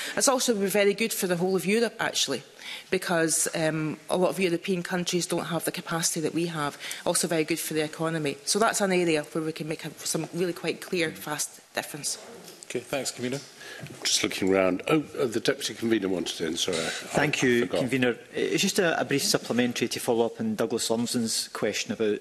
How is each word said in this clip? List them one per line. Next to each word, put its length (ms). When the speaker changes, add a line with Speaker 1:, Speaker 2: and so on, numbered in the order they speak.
Speaker 1:
It's 100
also 260
very 400
good 200
for 140
the 100
whole 180
of 100
Europe, 340
actually, 440
because, 680
um, 420
a 80
lot 120
of 100
European 440
countries 420
don't 200
have 180
the 80
capacity 500
that 120
we 140
have. 300
Also 220
very 180
good 140
for 140
the 100
economy. 600
So 160
that's 220
an 100
area 320
where 200
we 100
can 140
make 180
a, 60
some 280
really 200
quite 280
clear, 300
fast 500
difference. 440
Speaker 2:
Okay, 160
thanks, 300
Camilla. 280
Speaker 3:
Just 200
looking 280
round. 380
Oh, 140
uh, 80
the 140
Deputy 340
Convener 360
wanted 320
in, 160
sorry. 200
I, 120
Speaker 4:
Thank 540
Speaker 3:
I 40
Speaker 4:
you, 140
Speaker 3:
forgot. 180
Speaker 4:
Convener. 380
It's 260
just 160
a, 220
a 60
brief 180
supplementary 640
to 140
follow 240
up 160
on 140
Douglas 340
Lumsden's 580
question 460
about 280